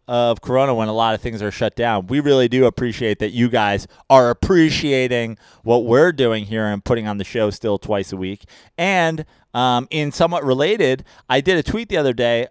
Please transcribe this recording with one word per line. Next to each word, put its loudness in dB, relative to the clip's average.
of 0
Corona 0
when -2
a -4
lot 0
of -6
things -8
are -4
shut -4
down, -2
we -2
really 4
do 4
appreciate -2
that -4
you 0
guys 0
are 6
appreciating 0
what 2
we're 4
doing 0
here -4
and -4
putting -2
on -4
the -4
show -2
still -4
twice -4
a -10
week. -8
And, -2
um, 0
in -4
somewhat 0
related, 0
I 2
did 2
a 0
tweet -6
the -4
other 0
day 0